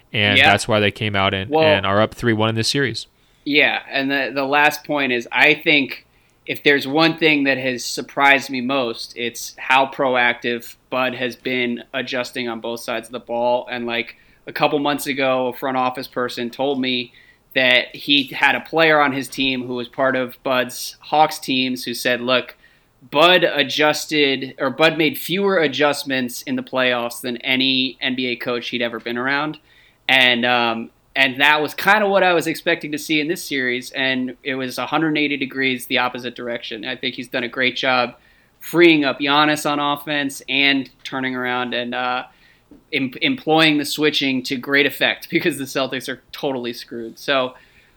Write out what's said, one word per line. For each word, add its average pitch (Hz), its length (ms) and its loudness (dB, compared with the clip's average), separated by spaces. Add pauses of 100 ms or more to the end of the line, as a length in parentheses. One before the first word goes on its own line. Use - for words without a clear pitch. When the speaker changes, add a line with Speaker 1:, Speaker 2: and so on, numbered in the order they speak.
(120)
Speaker 1:
and 104 260 4
Speaker 2:
Yeah. 139 120 8
Speaker 1:
that's 104 180 2
why 110 100 4
they 101 140 2
came 107 240 -4
out 98 180 2
and, 98 160 -4
Speaker 2:
Well 160 140 2
Speaker 1:
and 101 200 4
are 98 160 2
up 110 140 2
three 117 180 0
one 110 160 2
in 113 60 -2
this 110 140 -2
series. 127 380 -2 (380)
Speaker 2:
Yeah, 139 360 2 (100)
and 135 200 -2
the, 135 220 -2
the 139 120 -2
last 147 400 2
point 139 280 -2
is, 120 200 -2
I 139 220 6
think 147 520 0 (380)
if - 200 -8
there's 139 240 2
one 160 300 2
thing 151 260 2
that 135 120 2
has 127 280 -4
surprised 139 680 2
me 131 100 -4
most, 123 560 -4
it's - 420 -8
how 135 280 4
proactive 120 880 0 (160)
Bud 127 240 -2
has 123 220 -6
been 123 480 -4 (100)
adjusting 123 540 -6
on 113 120 -6
both 117 200 -8
sides 117 260 -8
of - 60 -20
the 120 80 -10
ball. 120 500 -2
And, 120 160 -6
like, 117 300 -6 (320)
a 127 40 -14
couple 151 280 2
months 143 260 -2
ago, 131 400 0
a 120 60 -4
front 135 240 -4
office 127 320 -2
person 123 420 -4
told 135 300 -2
me 123 320 -2 (420)
that 127 400 4
he 139 300 2
had 139 320 2
a 120 40 -2
player 156 400 4
on 139 120 2
his 135 160 -6
team 131 400 -4
who 123 60 -6
was 120 120 -6
part 131 300 0
of 123 260 -4
Bud's 127 560 -2
Hawks 151 400 2
teams 131 460 -2
who 120 100 -6
said, 123 260 0
"Look, 123 360 0 (540)
Bud 170 340 6
adjusted, 139 1120 0
or 139 120 -2
Bud 156 260 2
made 151 220 0
fewer 190 400 0
adjustments 139 840 0
in 131 140 -6
the 127 60 -6
playoffs 123 580 -2
than 123 180 -6
any 131 640 0
N 131 140 -4
B 127 120 -4
A 120 100 -4
coach 120 340 -6
he'd 120 120 -4
ever 117 180 -4
been 117 180 -8
around." 143 400 -4 (500)
And, 123 360 4
um, 117 460 0 (240)
and 135 260 2
that 151 200 4
was 143 140 -4
kinda 202 340 4
what 196 140 4
I 185 100 4
was 156 140 2
expecting 160 460 -4
to 147 60 -6
see 151 220 -2
in 147 80 -4
this 180 160 -4
series. 127 480 -4
And 127 500 -2
it 135 120 -6
was 131 240 -6
a 123 80 -4
hundred 156 320 0
eighty 147 180 -2
degrees 131 500 -4
the 127 120 0
opposite 123 360 -4
direction. 120 500 -10
I 127 120 -8
think 123 200 -6
he's 123 120 -12
done 127 160 -4
a 113 40 -4
great 123 280 -2
job 127 380 0 (460)
freeing 160 440 6
up 127 140 0
Giannis 151 520 2
on 147 80 0
offense 143 680 -4
and 139 400 2 (160)
turning 131 300 -6
around 123 400 -4
and, 120 200 -4
uh, 123 300 -4 (680)
em-, 135 280 -2
employing 156 580 4
the 143 60 0
switching 139 600 0
to 139 120 -4
great 139 300 2
effect - 440 -2
<laughs> - 0 -
because 160 280 -2
the 139 60 -6
Celtics 131 440 -4
are 127 140 -10 (100)
totally 123 400 -6
screwed. 117 460 -12
So 131 360 -2 (420)